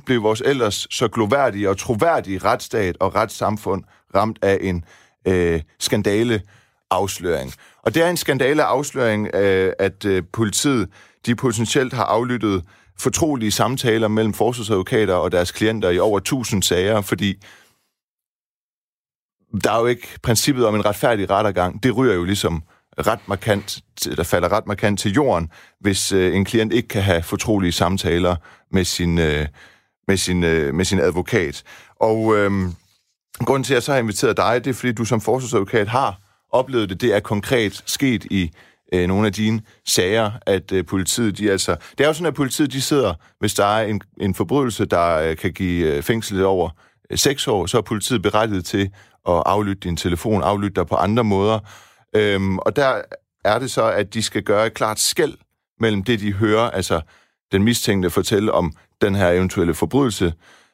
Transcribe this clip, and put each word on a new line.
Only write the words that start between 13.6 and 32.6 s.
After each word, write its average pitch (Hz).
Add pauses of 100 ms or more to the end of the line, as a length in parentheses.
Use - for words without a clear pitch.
mellem 107
forsvarsadvokater 107
og 87
deres 87
klienter 110
i 87
over 101
tusind 107
sager, 98
fordi 98 (2250)
der 104
er 110
jo 117
ikke 123 (160)
princippet 123
om 107
en 104
retfærdig 104
rettergang. 98
Det 120
ryger 123
jo 87
ligesom 87 (360)
ret 101
markant, 101 (380)
der 80
falder 87
ret 107
markant 101
til 101
jorden, 92 (300)
hvis, 95
øh, 92
en 98
klient 110
ikke 117
kan 104
have 87
fortrolige 98
samtaler 87 (360)
med 92
sin, 85
øh, 76 (600)
med 98
sin, 90
øh, 80
med 87
sin 95
advokat. 90 (360)
Og, 110
øhm, 98 (640)